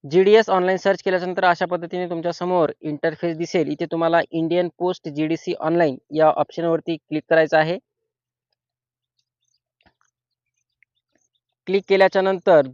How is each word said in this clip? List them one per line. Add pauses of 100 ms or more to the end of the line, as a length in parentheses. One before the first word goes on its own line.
(120)
जीडीएस
ऑनलाइन
सर्च
केल्यानंतर
अशा
पद्धतीने
तुमच्या
समोर (100)
इंटरफेस
दिसेल.
इथे
तुम्हाला (100)
इंडियन
पोस्ट
जीडीसी
ऑनलाइन (140)
या
ऑप्शनवरती
क्लिक
करायचं
आहे. (4000)
क्लिक
केल्याच्या
नंतर